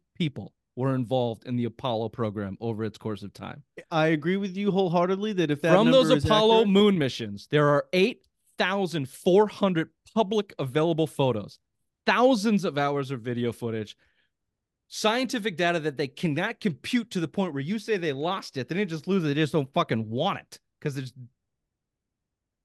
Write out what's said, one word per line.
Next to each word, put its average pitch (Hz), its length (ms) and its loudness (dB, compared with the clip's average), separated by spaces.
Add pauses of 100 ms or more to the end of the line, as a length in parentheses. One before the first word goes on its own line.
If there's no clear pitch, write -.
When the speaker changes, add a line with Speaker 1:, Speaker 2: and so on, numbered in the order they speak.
(160)
Speaker 1:
people 135 360 -6 (240)
were 131 180 0
involved 120 520 -2
in 123 100 -4
the 120 80 0
Apollo 113 460 -4
program 104 500 -6
over 113 240 -4
its 104 140 -8
course 104 240 -8
of 98 100 -14
time. 98 300 -16 (280)
Speaker 2:
I 160 180 2
agree 165 280 0
with 196 200 -6
you 202 140 0
wholeheartedly 185 640 0
that 165 160 0
if 143 120 -2
that 165 100 4
Speaker 1:
From 220 180 6
those 254 180 6
Speaker 2:
number 156 100 4
is 139 80 0
Speaker 1:
Apollo 220 300 6
Speaker 2:
accurate 220 120 4
Speaker 1:
moon 196 300 6
missions, 113 520 -4
there 147 180 4
are 143 260 2
eight 196 320 0 (320)
thousand 180 500 -2
four 202 380 4
hundred 185 420 0 (260)
public 214 440 0
available 156 480 0
photos, 123 520 -2 (460)
thousands 214 600 4
of 147 120 -4
hours 143 340 -2
of 127 120 -8
video 120 280 -2
footage, 110 460 -8 (920)
scientific 220 680 -2
data 170 240 0
that 147 160 -4
they 143 120 -4
cannot 175 520 -4
compute 214 520 -4
to 185 80 -4
the 165 80 -2
point 185 260 -4
where 139 80 -6
you 196 160 -6
say 208 180 -4
they 165 160 -2
lost 156 460 -6
it. 120 100 -8
They 160 60 -6
didn't 190 160 -2
just 160 180 -8
lose 185 160 0
it. 151 40 0
They 143 60 0
just 151 200 0
don't 139 180 -2
fucking 113 380 -2
want 139 300 -4
it - 180 -20 (240)
'cause 147 140 -4
there's 131 180 -8 (1500)